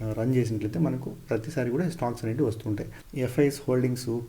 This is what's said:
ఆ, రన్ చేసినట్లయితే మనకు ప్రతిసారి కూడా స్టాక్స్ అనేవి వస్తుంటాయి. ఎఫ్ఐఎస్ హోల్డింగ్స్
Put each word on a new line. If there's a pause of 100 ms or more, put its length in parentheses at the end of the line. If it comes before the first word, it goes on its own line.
ఆ,
రన్
చేసినట్లయితే
మనకు (200)
ప్రతిసారి
కూడా
స్టాక్స్
అనేవి
వస్తుంటాయి. (300)
ఎఫ్ఐఎస్
హోల్డింగ్స్